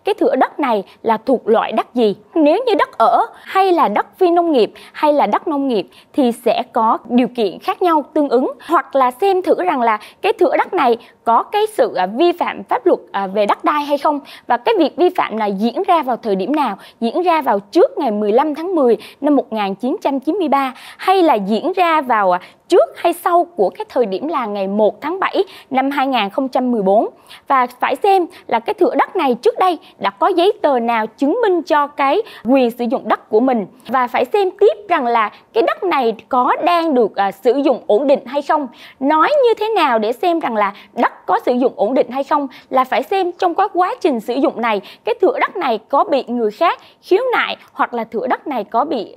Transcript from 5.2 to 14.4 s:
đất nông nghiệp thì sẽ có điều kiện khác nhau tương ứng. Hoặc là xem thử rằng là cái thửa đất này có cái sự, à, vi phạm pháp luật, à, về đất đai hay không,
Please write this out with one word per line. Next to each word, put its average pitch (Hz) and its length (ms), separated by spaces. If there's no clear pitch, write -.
đất 240 200
nông 277 200
nghiệp 214 200
thì 254 180
sẽ 226 320
có 233 240
điều 247 180
kiện 202 320
khác 403 220
nhau 330 320
tương 294 160
ứng. 262 220
Hoặc 294 280
là 262 160
xem 370 300
thử 339 220
rằng 311 180
là 220 180
cái 415 120
thửa - 240
đất 480 160
này 277 240
có 233 200
cái 415 180
sự, 233 180
à, 185 100
vi 262 260
phạm 233 320
pháp - 220
luật, 330 140
à, 196 160
về 202 180
đất 294 180
đai 302 200
hay 285 140
không, 294 220